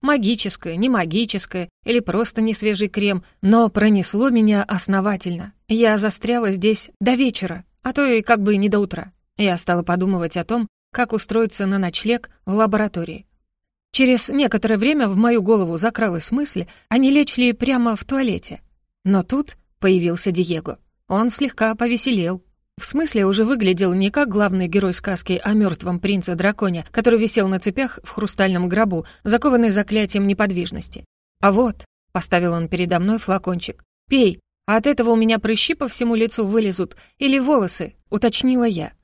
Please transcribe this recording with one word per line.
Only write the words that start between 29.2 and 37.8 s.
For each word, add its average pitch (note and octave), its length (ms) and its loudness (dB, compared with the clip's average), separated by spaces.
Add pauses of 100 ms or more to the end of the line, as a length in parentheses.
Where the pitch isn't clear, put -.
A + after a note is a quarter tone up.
закованный A#3 440 4
заклятием G#3 560 0
неподвижности. G3 800 -4 (380)
«А G3 100 4
вот», A3 320 0 (300)
поставил F3 400 0
он E3+ 160 -4
передо F3 320 0
мной G#3 160 0
флакончик, - 640 -4 (240)
«пей, A#3+ 320 4 (260)
а G#3+ 120 2
от A3 100 2
этого A#3+ 220 2
у A3+ 80 4
меня A3+ 220 2
прыщи A3+ 340 -2
по C#4 160 -6
всему A#3 260 -2
лицу A3 320 -2
вылезут G3 480 -2 (220)
или C#4 200 2
волосы», B3 580 0 (140)